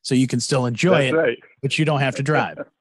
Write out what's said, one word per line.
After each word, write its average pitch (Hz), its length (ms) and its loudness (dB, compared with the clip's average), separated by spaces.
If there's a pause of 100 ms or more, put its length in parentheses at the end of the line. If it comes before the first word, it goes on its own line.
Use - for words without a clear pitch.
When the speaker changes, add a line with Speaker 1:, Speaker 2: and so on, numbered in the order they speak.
Speaker 1:
So - 120 -4
you 127 120 4
can 127 140 -2
still 131 260 -2
enjoy 139 440 2
Speaker 2:
That's - 20 -2
Speaker 1:
it, 156 40 0
Speaker 2:
right. 143 220 0 (240)
Speaker 1:
but 135 160 -2
you 156 60 2
don't 147 160 0
have 135 160 -2
to 147 60 -4
drive. 131 360 -2 (220)